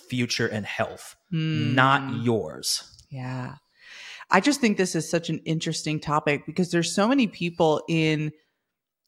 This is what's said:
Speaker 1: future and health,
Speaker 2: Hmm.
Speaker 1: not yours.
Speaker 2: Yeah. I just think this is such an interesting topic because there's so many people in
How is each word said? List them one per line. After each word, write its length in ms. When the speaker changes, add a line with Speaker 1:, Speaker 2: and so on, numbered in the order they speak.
Speaker 1:
future 380
and 180
health, 520
Speaker 2:
Hmm. 420
Speaker 1:
not 480
yours. 640
Speaker 2:
Yeah. 460
I 80
just 220
think 160
this 180
is 160
such 180
an 120
interesting 580
topic 480
because 240
there's 240
so 140
many 180
people 600
in 420